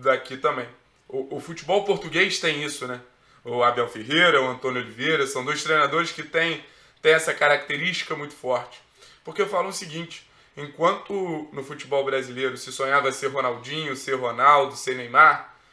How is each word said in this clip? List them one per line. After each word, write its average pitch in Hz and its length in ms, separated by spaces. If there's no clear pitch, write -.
daqui 131 340
também. 135 300
O, 135 280
o 135 40
futebol 170 440
português 175 560
tem 151 240
isso, 143 220
né? 123 140
O 120 180
Abel 120 260
Ferreira, 143 520
o 131 80
Antônio 127 340
Oliveira, 135 440
são 131 180
dois 143 180
treinadores 156 480
que - 120
têm, 160 420
têm 156 120
essa 156 220
característica 147 840
muito 147 180
forte. 123 460
Porque 160 200
eu 202 60
falo 190 200
o 196 40
seguinte, 165 560
enquanto 160 960
no 143 100
futebol 139 420
brasileiro 127 520
se 127 160
sonhava 135 400
ser 135 160
Ronaldinho, 131 680
ser 131 200
Ronaldo, 127 600
ser 127 220
Neymar, 131 580